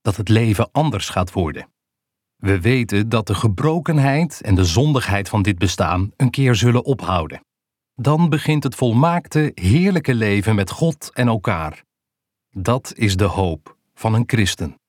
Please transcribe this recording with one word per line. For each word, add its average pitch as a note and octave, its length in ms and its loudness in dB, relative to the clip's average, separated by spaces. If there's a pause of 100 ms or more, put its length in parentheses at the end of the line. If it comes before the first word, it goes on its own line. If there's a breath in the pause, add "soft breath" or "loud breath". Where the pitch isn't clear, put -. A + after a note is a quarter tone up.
dat - 160 -2
het G2 120 -6
leven A2 440 2
anders C#3 360 -2
gaat F#2 240 -2
worden. D#2+ 360 -6 (680)
We G2 260 0
weten A2 480 0
dat A2+ 180 -2
de G#2 80 -2
gebrokenheid C#3+ 1040 0
en G2+ 140 0
de F2+ 100 4
zondigheid G2 640 0
van G#2 140 0
dit F#2+ 160 0
bestaan F#2 580 -2
een B2+ 140 2
keer C3 240 2
zullen A#2+ 300 2
ophouden. F2+ 600 -4 (500)
Dan D#3 340 2
begint D3+ 340 0
het C3+ 120 -4
volmaakte, D3+ 800 0
heerlijke D3 600 2
leven G#2+ 400 0
met G2 160 0
God - 440 -4
en B2 140 0
elkaar. F2 560 -4 (680)
Dat A#2 440 -4
is G2 220 0
de G2+ 80 2
hoop F2+ 520 -4 (180)
van A2 200 -2
een A2+ 120 2
christen. F#2+ 520 -2 (100)